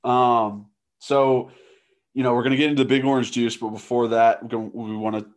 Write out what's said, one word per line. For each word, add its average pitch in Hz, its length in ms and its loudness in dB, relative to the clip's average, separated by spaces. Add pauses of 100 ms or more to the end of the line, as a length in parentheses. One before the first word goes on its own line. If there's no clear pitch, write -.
Um, 117 640 0 (320)
so, 135 520 0 (600)
you 131 100 -2
know, 123 100 2
we're 120 100 0
gonna 135 120 2
get 147 140 2
into 135 160 2
Big 135 200 0
Orange 135 260 0
Juice, 117 260 -2
but 113 120 -8
before 113 400 -2
that, 113 340 2
we're 117 60 -16
gonna, 110 240 -6
we 107 220 -10
wanna 107 300 -6 (120)